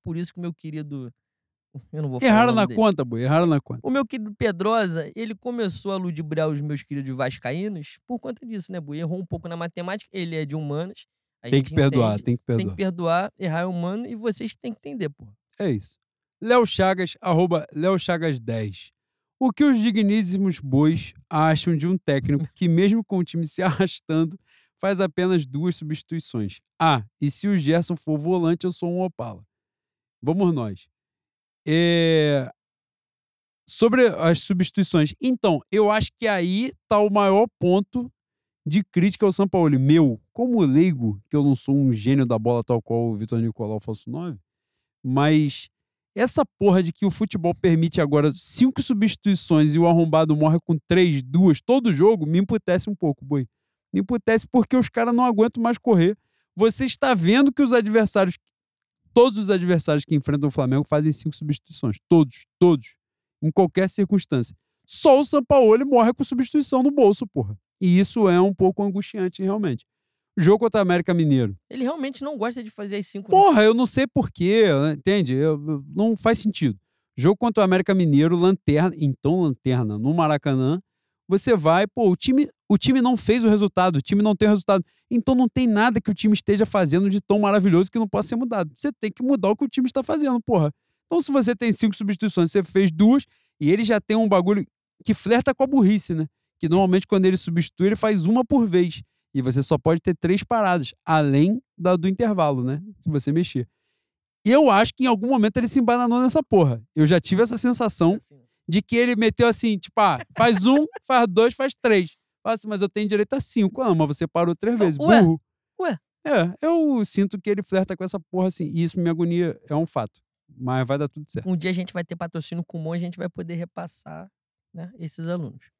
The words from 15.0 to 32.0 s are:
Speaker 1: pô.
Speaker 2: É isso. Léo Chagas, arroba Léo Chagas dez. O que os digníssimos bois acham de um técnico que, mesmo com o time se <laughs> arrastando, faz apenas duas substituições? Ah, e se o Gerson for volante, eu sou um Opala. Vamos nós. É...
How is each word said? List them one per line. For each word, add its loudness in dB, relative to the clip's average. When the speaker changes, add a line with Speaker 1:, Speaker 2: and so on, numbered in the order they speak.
Speaker 1:
pô. -16
Speaker 2:
É -2
isso. -6
Léo 2
Chagas, -2
arroba 0
Léo -2
Chagas -4
dez. -10
O 2
que 0
os 4
digníssimos 0
bois 0
acham 0
de -2
um 0
técnico -2
que, -2
mesmo 2
com -6
o 0
time -6
se -8
<laughs> -
arrastando, -2
faz -2
apenas 0
duas -4
substituições? -8
Ah, 0
e -2
se -4
o 0
Gerson 0
for -6
volante, -2
eu -4
sou -8
um -6
Opala. -10
Vamos 0
nós. -8
É... 2